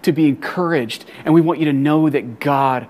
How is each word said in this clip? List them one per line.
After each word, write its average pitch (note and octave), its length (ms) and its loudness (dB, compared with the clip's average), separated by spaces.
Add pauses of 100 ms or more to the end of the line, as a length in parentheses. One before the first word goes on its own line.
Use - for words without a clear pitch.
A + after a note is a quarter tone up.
to F3 100 0
be D3+ 160 2
encouraged D#3 720 -4 (220)
and D#3 80 2
we E3 80 6
want D#3 180 0
you D#3+ 60 0
to D3 80 0
know D3+ 360 2
that A#2+ 300 -4
God C3+ 500 0